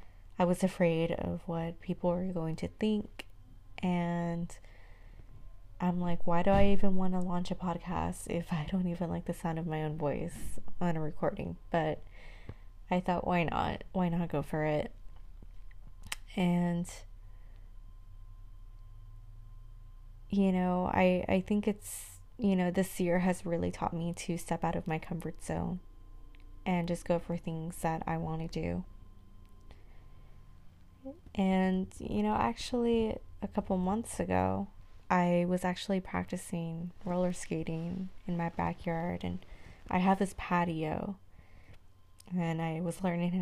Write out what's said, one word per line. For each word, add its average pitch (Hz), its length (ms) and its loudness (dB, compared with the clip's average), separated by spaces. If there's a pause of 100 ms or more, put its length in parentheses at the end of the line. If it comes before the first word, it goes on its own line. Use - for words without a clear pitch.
(380)
I 185 60 6
was 180 180 4
afraid 170 500 4
of 175 340 -2
what 165 340 -4
people 175 300 -2
were 180 220 0
going 165 240 -2
to 175 120 -4
think - 580 -2 (560)
and 175 760 0 (1200)
I'm 180 200 0
like, 175 260 6
"Why 175 160 8
do 196 80 8
I 196 160 12
even 202 300 12
wanna 185 240 8
launch 180 300 0
a 185 40 0
podcast 175 760 -2
if 170 240 -2
I 151 180 0
don't 180 180 0
even 170 220 -2
like 170 160 -4
the 170 80 -2
sound 165 240 -2
of 170 80 -4
my 156 180 -2
own 151 120 -2
voice 156 600 0 (220)
on 175 160 4
a 160 40 0
recording?" 170 560 -2 (140)
But 156 320 0 (880)
I 180 100 2
thought, 180 260 0
"Why 175 180 2
not? - 480 -2
Why 180 160 0
not 170 200 0
go 143 140 0
for 151 220 -2
it?" 151 260 0 (1400)
And, 175 540 2 (3500)
you 196 220 6
know, 180 400 2
I, 185 360 6
I 190 120 4
think 208 280 0
it's, - 500 -6 (200)
you 202 180 4
know, 180 140 4
this 185 300 0
year 175 200 4
has 180 260 2
really 170 240 0
taught - 220 -2
me 170 220 -4
to - 220 -4
step - 280 -2
out 170 120 0
of 175 100 -4
my 160 120 0
comfort 160 460 -8
zone 170 360 -2 (840)
and 175 220 0
just 170 160 -4
go 170 140 2
for 175 180 -4
things 165 460 -6
that 160 240 -2
I 165 100 0
wanna 160 320 -4
do. 170 360 -4 (2500)
And, 190 520 4 (120)
you - 260 -2
know, 214 100 2
actually, 233 840 0 (240)
a 196 80 -4
couple 190 300 0
months 196 420 0
ago, 185 480 2 (420)
I 175 380 4
was 180 160 0
actually 185 360 -2
practicing 175 880 -6 (140)
roller 180 280 0
skating 170 760 -4 (160)
in 175 100 -2
my 170 140 -2
backyard, 170 720 -2
and 90 140 -4 (500)
I 185 100 2
have 190 200 4
this 196 180 0
patio, 175 800 -2 (1200)
and 165 240 0
I 160 200 -2
was 170 220 -4
learning 175 400 0